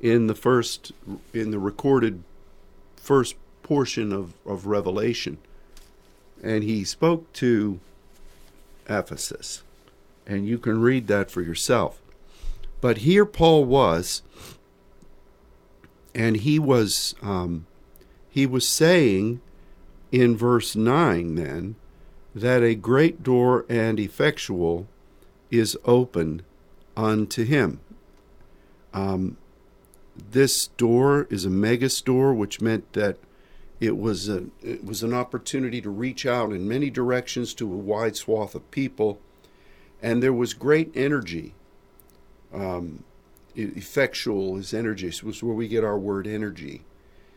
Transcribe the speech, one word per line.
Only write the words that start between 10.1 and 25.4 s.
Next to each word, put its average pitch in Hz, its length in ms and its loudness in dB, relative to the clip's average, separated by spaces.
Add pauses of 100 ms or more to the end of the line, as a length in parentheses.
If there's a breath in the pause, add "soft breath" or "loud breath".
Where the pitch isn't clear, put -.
And 101 220 -4
you 120 100 0
can 113 240 0
read 123 260 4
that 101 220 0
for 90 120 -6
yourself. 85 600 0 (800 loud breath)
But 117 180 2
here 185 260 6
Paul 165 400 6
was, 117 560 2 (1900 loud breath)
and 113 240 2
he 151 220 2
was, 123 640 2
um, 90 440 -4 (640 soft breath)
he 139 160 2
was 127 220 -2
saying 120 720 4 (720 soft breath)
in 120 260 4
verse 120 380 2
nine 110 600 2
then, 85 400 -6 (600 soft breath)
that 120 260 2
a 117 140 4
great 131 480 2
door 123 440 4
and 113 320 0
effectual 95 880 -2 (640 soft breath)